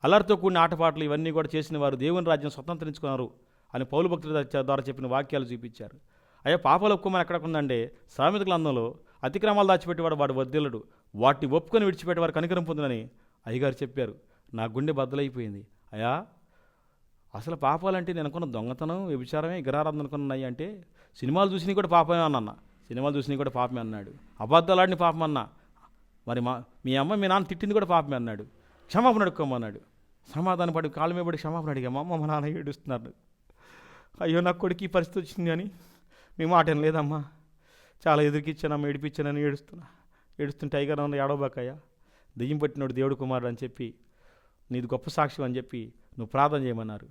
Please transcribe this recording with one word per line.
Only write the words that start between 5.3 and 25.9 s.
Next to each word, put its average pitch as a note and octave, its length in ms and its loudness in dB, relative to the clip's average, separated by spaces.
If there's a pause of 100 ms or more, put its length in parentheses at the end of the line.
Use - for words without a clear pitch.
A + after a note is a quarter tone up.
చూపించారు. A#2 540 -14 (460)
అయ్యా, D#3+ 120 4
పాపాలు F3+ 360 4
ఒప్పుకోమని F#3 280 0
ఎక్కడ E3 220 -2
ఉందంటే, C#3 520 -2 (140)
సామెత F#3 320 2
గ్రంథంలో, D3+ 540 0 (280)
"అతిక్రమాలు G3+ 440 2
దాచిపెట్టేవాడు E3+ 480 2
వాడు C#3+ 180 2
వర్ధిల్లడు, C3 500 -2 (320)
వాటిని B2+ 360 4
ఒప్పుకొని E3+ 340 2
విడిచిపెట్టేవారు E3 460 0
కనికరం E3+ 320 0
పొందునని" C#3 460 -4 (380)
అయ్యగారు B2+ 260 0
చెప్పారు. B2+ 420 -4 (380)
నా A2+ 100 -4
గుండె C3 300 -2
బద్దలైపోయింది. B2+ 760 -4 (260)
"అయ్యా, B2 320 -2 (1080)
అసలు C3+ 200 -8
పాపాలంటే E3+ 580 0
నేను E3 120 -2
అనుకున్న D3 260 -4
దొంగతనం, C3 540 -4
వ్యభిచారమే, D3+ 500 -4
విగ్రహారాధన D3+ 440 -2
అనుకున్నాయి" C#3 440 -4
అంటే, D#3+ 420 -8 (340)
"సినిమాలు F#3 340 2
చూసినవి F#3 200 -2
కూడా F#3+ 140 2
పాపమే" E3+ 300 6
అన్న. C3 380 0 (320)
"సినిమాలు C#3 300 -2
చూసినవి C#3 200 -2
కూడా C3+ 120 -2
పాపమే" B2 300 -2
అన్నాడు. G#2+ 320 -8 (300)
"అబద్ధాలాడిన E3+ 520 6
పాపం" E3 300 2
అన్నా. D3 260 0 (800)